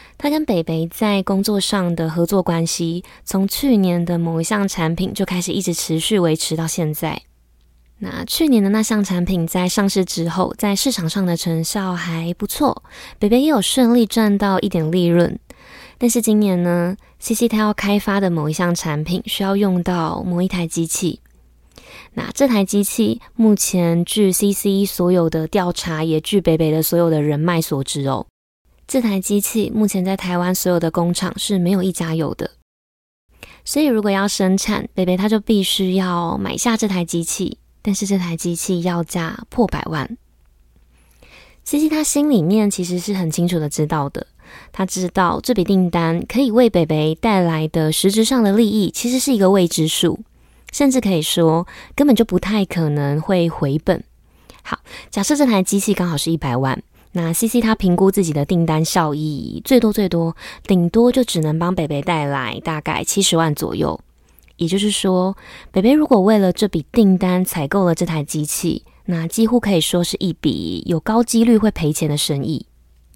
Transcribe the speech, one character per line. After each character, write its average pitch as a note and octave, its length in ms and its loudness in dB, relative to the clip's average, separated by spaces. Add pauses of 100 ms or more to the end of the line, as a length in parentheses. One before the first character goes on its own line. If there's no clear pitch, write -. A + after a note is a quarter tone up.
(200)
他 D4 100 -2
跟 D#4 160 -2
北 F3+ 160 0
北 D#3+ 240 -2
在 G3+ 380 -2
工 G3 180 0
作 G3+ 180 0
上 F3+ 360 -2
的 D#3+ 160 -2
合 E3+ 160 0
作 F#3+ 160 2
关 E3 240 0
系， E3+ 360 -4 (200)
从 G3 240 -2
去 B3+ 300 2
年 F3 280 2
的 F3 140 -2
某 E3 200 -2
一 E3 40 0
项 G3+ 240 0
产 E3 260 -2
品 F#3 180 -4
就 G3 140 -4
开 F3+ 160 -4
始 F3 100 -4
一 G3 100 -2
直 F3+ 120 -2
持 E3 260 -4
续 G3+ 200 0
维 E3 160 2
持 - 200 -4
到 E3 120 -2
现 D#3 260 -4
在。 - 300 -6 (760)
那 F#3+ 260 -10
去 D#4 240 0
年 A#3 120 4
的 G3 80 2
那 G#3+ 140 2
项 G#3+ 180 0
产 F3+ 220 -2
品 F3 240 -2
在 F3+ 220 -2
上 G3 200 2
市 G3 140 0
之 E3+ 260 -4
后， F3 280 -2
在 G3+ 180 0
市 C4 160 0
场 E3 180 -4
上 G3 160 -2
的 E3+ 120 0
成 E3 260 -2
效 F#3 300 -4
还 E3+ 400 -6
不 G3+ 120 -8
错， - 380 -2 (340)
北 G#3 120 2
北 A#3+ 120 4
也 D4 60 2
有 C#4 140 4
顺 A#3+ 340 2
利 A#3 100 6
赚 G#3 320 2
到 G3 220 2
一 G#3 80 0
点 D#3+ 240 -2
利 F3+ 140 2
润。 E3+ 340 2 (580)
但 A#3+ 120 2
是 A#3 120 0
今 G#3+ 180 2
年 F#3+ 220 2
呢 F3 360 0 (220)
，C - 140 -4
C A#3 140 2
他 A3 100 -2
要 G#3+ 160 2
开 G3+ 240 0
发 G3+ 220 -2
的 F#3+ 100 2
某 D#3 200 -2
一 D#3 40 -2
项 F3 220 0
产 D3+ 260 -4
品 F3 240 -4
需 - 180 -6
要 G3 120 0
用 F#3+ 260 0
到 E3 400 -4
某 F3 200 -2
一 F#3 60 0
台 F3 200 -4
机 E3 180 -4
器。 - 360 -6 (920)
那 - 180 -10
这 C#4 160 2
台 G3+ 160 2
机 G3+ 180 0
器 A3 380 -2 (140)
目 A3 200 4
前 E3+ 480 0
据 G#3 260 0
C G3+ 220 0
C G3 340 0
所 F3 260 -2
有 E3+ 180 2
的 D#3+ 180 -4
调 F3+ 240 -2
查， D#3+ 320 -6
也 D#3+ 160 0
据 F#3+ 220 0
北 E3 160 4
北 D#3 140 2
的 D#3 120 2
所 E3+ 160 0
有 E3+ 100 4
的 D#3 120 2
人 D3 180 0
脉 E3 220 0
所 C#3+ 240 -2
知 C#3+ 220 -4
哦， C3 180 -4 (600)
这 C4 160 0
台 G3+ 200 0
机 G3+ 180 0
器 G3+ 340 -2
目 G#3+ 140 2
前 F#3+ 160 -2
在 F#3+ 140 -2
台 F3+ 200 -4
湾 F3+ 160 0
所 F#3 160 -2
有 F3 80 4
的 E3 140 0
工 F3 220 0
厂 - 260 -4
是 - 180 -2
没 F3 140 2
有 F#3+ 100 0
一 F#3 120 -2
家 E3 200 -6
有 D#3+ 220 -2
的。 - 160 -8 (1120)
所 - 180 -2
以 D#4 40 2
如 A3+ 160 2
果 G3+ 100 0
要 G3 160 0
生 F#3+ 300 2
产， - 360 -4
北 F#3 120 -2
北 F3+ 100 2
他 G3 140 0
就 A3 100 2
必 G3+ 240 2
须 F#3 320 0
要 F3 420 -2
买 G3 200 -4
下 A#3 200 0
这 G#3+ 100 0
台 F#3 160 -2
机 E3+ 200 -4
器， - 340 -6 (240)
但 G#3 120 -2
是 G3 140 -4
这 G3 100 2
台 E3+ 200 -4
机 F3 180 -4
器 F3 260 -2
要 E3+ 220 -2
价 E3 460 -8
破 A3 180 0
百 - 160 -6
万。 D#3+ 340 -6 (1500)
C D4 140 -2
C D#4 100 2
他 D#4 140 0
心 D4 260 0
里 A#3 120 4
面 G3+ 300 2
其 F#3 120 -4
实 F3 140 -4
是 F#3+ 160 -4
很 F3+ 160 -2
清 E3+ 180 0
楚 F3 120 0
的 D3+ 100 -4
知 D3+ 160 -2
道 D#3+ 240 -2
的， - 160 -10 (460)
他 F#3+ 140 -4
知 F#3 240 -4
道 F3 320 0
这 B3+ 120 0
笔 F#3 120 0
订 F#3 240 2
单 E3 380 0
可 A3+ 120 -2
以 C4+ 100 2
为 A#3 200 4
北 F3 160 2
北 D#3 300 0
带 G3+ 260 0
来 D#3+ 260 0
的 D#3 240 0
实 F#3+ 180 2
质 G#3+ 140 2
上 B3 180 2
的 G3 120 4
利 A3 160 4
益 G#3 200 0
其 - 200 -4
实 B3+ 100 0
是 C4 140 0
一 A3+ 40 2
个 F#3+ 120 4
未 F#3+ 180 4
知 D#3+ 200 0
数， - 320 -2 (520)
甚 C#4 200 2
至 B3+ 100 2
可 G#3 80 0
以 E3+ 120 2
说 E3 460 2 (280)
根 C#4+ 100 4
本 C4+ 100 6
就 - 80 6
不 F3+ 140 0
太 G3+ 280 0
可 D#3+ 240 -2
能 D3 300 0
会 E3+ 300 0
回 D3 300 -2
本。 - 240 -2 (580)
好， - 180 -8 (300)
假 G3 140 -2
设 D4+ 120 0
这 C#4+ 100 4
台 G#3 180 4
机 G3+ 160 0
器 G3 140 0
刚 F3+ 140 -2
好 D#3+ 100 -2
是 E3 140 -2
一 E3 60 0
百 B2+ 200 -2
万， C3 240 -2 (360)
那 E3 140 -2
C A3+ 160 0
C A#3 140 0
他 A3 120 2
评 F#3 220 2
估 F#3+ 160 4
自 F#3+ 140 0
己 D#3 80 -2
的 D3 100 0
订 E3+ 220 0
单 D#3+ 180 2
效 D#3+ 320 0
益， D3+ 480 -6
最 B3+ 160 6
多 A3 140 2
最 G3 160 0
多， E3+ 260 0 (280)
顶 F3 260 4
多 A#3 200 4
就 B3 140 2
只 F#3+ 160 -2
能 D#3 180 0
帮 E3+ 160 0
北 E3 140 -2
北 C#3+ 140 -4
带 E3 240 -2
来 C3+ 360 -4
大 D#3 200 -6
概 D#3 240 -4
七 - 160 0
十 F3 160 2
万 D#3+ 180 2
左 - 180 -4
右。 - 240 -2 (600)
也 E3+ 100 -2
就 F3+ 100 0
是 G#3 140 0
说， F#3+ 460 0 (340)
北 F#3+ 100 0
北 A#3 120 6
如 D4+ 120 4
果 A3+ 140 6
为 G#3 180 6
了 F#3+ 140 4
这 G#3 160 0
笔 D#3+ 240 -4
订 F#3+ 260 6
单 F3+ 260 0
采 D#3 260 -4
购 G3 160 0
了 E3+ 100 2
这 F3 100 -2
台 D#3+ 160 -4
机 D3+ 240 -4
器， - 380 -4 (220)
那 E3 220 -2
几 A3+ 200 2
乎 A#3 140 2
可 G3+ 100 0
以 F3+ 80 4
说 F3 240 0
是 - 160 -4
一 F3 140 -2
笔 E2+ 520 -4
有 E3 140 -2
高 A3+ 240 2
几 A3+ 220 2
率 A#3 120 6
会 G#3 140 2
赔 D#3 220 -2
钱 D#3 160 -2
的 D3 80 -2
生 C#3+ 260 -2
意。 D#3 220 -6 (500)